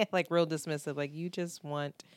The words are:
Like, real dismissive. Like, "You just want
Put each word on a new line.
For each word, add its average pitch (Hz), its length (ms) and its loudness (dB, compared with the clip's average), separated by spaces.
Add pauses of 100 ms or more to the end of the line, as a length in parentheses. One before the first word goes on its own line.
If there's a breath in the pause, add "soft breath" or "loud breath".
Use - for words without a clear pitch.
(120)
Like, 180 180 2
real 170 160 6
dismissive. 151 500 -2
Like, 143 180 -2
"You 170 160 -4
just 175 320 -4
want 147 400 -4 (140 soft breath)